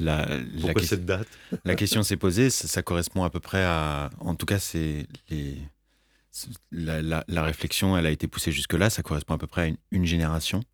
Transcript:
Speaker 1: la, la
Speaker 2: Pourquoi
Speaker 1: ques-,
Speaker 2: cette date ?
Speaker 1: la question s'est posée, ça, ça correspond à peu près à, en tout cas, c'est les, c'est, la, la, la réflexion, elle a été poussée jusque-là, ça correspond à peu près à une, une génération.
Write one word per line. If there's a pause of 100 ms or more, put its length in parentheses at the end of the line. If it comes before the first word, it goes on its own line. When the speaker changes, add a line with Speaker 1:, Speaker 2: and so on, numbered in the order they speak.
Speaker 1:
la,
la (180)
Speaker 2:
Pourquoi
Speaker 1:
ques-,
Speaker 2:
cette
date ? (380)
Speaker 1:
la
question
s'est
posée,
ça,
ça
correspond
à
peu
près
à, (100)
en
tout
cas,
c'est (220)
les, (720)
c'est, (240)
la,
la,
la
réflexion,
elle
a
été
poussée
jusque-là,
ça
correspond
à
peu
près
à
une, (140)
une
génération. (120)